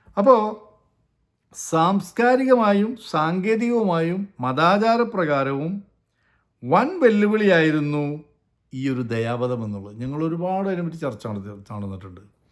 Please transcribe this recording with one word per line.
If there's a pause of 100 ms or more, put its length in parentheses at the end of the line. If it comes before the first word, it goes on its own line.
(180)
അപ്പോൾ (1300)
സാംസ്കാരികമായും (140)
സാങ്കേതികവുമായും (120)
മതാചാരപ്രകാരവും (1000)
വൻ
വെല്ലുവിളിയായിരുന്നു (720)
ഈ
ഒരു
ദയാവധം
എന്നുള്ളത്.
ഞങ്ങൾ
ഒരുപാട്
അതിനെപ്പറ്റി
ചർച്ച
നടത്തി,
നടന്നിട്ടുണ്ട്. (300)